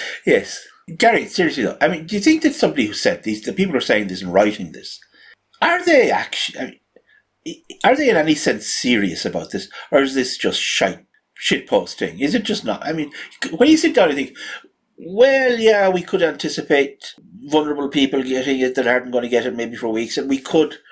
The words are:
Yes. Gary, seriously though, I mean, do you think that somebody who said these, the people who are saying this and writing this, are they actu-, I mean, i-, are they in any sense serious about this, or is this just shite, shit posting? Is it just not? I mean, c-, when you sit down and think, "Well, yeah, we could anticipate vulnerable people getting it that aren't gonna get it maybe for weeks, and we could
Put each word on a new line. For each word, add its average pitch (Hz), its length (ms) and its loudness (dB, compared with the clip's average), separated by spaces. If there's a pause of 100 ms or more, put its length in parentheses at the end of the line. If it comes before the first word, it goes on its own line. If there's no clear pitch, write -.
(260)
Yes. - 400 0 (320)
Gary, 165 280 4
seriously 151 360 0
though, 95 180 -2
I - 60 4
mean, 165 200 -2
do 208 100 -4
you 202 40 0
think 311 220 4
that 285 120 2
somebody 131 320 0
who 104 60 -6
said - 300 -2
these, 107 200 -4
the 120 100 -6
people 185 200 0
who 131 60 0
are - 20 0
saying 104 280 0
this 92 140 -8
and 87 120 -8
writing 98 380 2
this, - 260 -16 (640)
are 339 220 0
they 262 260 6
actu-, - 480 -4
I 131 60 -6
mean, 127 160 -16 (680)
i-, - 160 -14 (220)
are 233 120 6
they 285 140 2
in 196 60 4
any 156 180 4
sense 117 320 -2
serious 101 580 0
about 85 280 -6
this, 95 160 -8 (240)
or 139 100 4
is 135 140 -2
this 127 200 -2
just - 240 -2
shite, - 460 -2 (280)
shit - 340 -4
posting? 92 500 -2
Is 143 160 -2
it 240 80 0
just 208 220 -6
not? 104 200 -6
I 147 80 -4
mean, 156 200 -6 (300)
c-, - 120 -8
when 233 140 4
you 311 80 8
sit 320 180 0
down 190 140 6
and 139 80 0
think, 135 200 -8 (600)
"Well, 247 640 2
yeah, 214 300 4
we 180 140 0
could 175 200 -2
anticipate 147 920 -2 (300)
vulnerable 147 440 0
people 139 360 2
getting 131 340 -2
it 127 160 0
that 123 140 0
aren't 123 240 0
gonna 120 160 -2
get 117 180 2
it 127 80 -4
maybe 117 220 -6
for 113 160 -4
weeks, 113 240 -4
and 135 120 -4
we 135 100 0
could 151 400 0 (140)